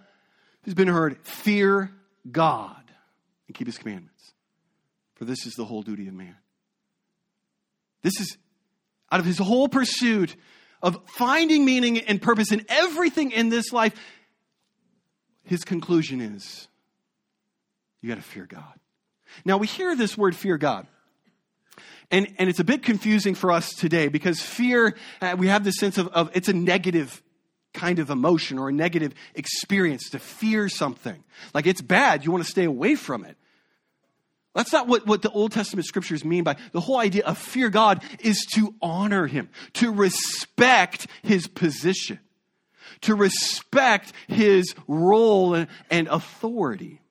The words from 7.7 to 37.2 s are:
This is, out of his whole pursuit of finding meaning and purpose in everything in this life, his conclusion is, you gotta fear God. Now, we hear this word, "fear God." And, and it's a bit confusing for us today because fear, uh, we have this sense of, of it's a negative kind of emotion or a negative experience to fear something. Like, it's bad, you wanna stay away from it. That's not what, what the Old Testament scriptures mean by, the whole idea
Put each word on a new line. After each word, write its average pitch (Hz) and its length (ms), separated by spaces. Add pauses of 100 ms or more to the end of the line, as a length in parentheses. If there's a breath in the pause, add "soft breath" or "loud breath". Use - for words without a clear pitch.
This 196 160
is, 190 200 (760)
out 180 80
of 170 40
his 175 140
whole 240 300
pursuit 233 680 (480 soft breath)
of 180 240
finding 302 580
meaning 247 360
and 214 200
purpose 220 300
in 214 180
everything 320 600
in 226 180
this 233 240
life, 226 220 (1500 loud breath)
his 175 180
conclusion 160 580
is, 104 460 (1300)
you 113 80
gotta 110 120
fear 92 260
God. 76 340 (640 loud breath)
Now, 190 140
we 214 100
hear 359 260
this 226 240
word, 190 160
"fear 175 240
God." 127 300 (1200 loud breath)
And, 196 260
and 185 140
it's 170 80
a 196 60
bit 285 180
confusing 208 540
for 185 160
us 170 220
today 160 340
because 151 340
fear, 240 540 (240 loud breath)
uh, 185 180
we 185 80
have 202 160
this 196 140
sense 202 220
of, 180 100
of 170 260
it's 180 140
a 208 40
negative 175 680 (500)
kind 175 280
of 143 100
emotion 147 480
or 135 120
a - 20
negative 160 420 (220 loud breath)
experience 170 760
to 135 80
fear 214 500
something. 127 540 (320 loud breath)
Like, 151 140
it's 185 120
bad, 175 440
you 165 80
wanna 180 100
stay 180 220
away 165 320
from 113 280
it. - 120 (1160)
That's 233 160
not 277 160
what, 240 200
what 208 160
the 214 80
Old 208 220
Testament 196 340
scriptures 160 400
mean 175 180
by, 143 120 (160 loud breath)
the 170 100
whole 262 160
idea 202 260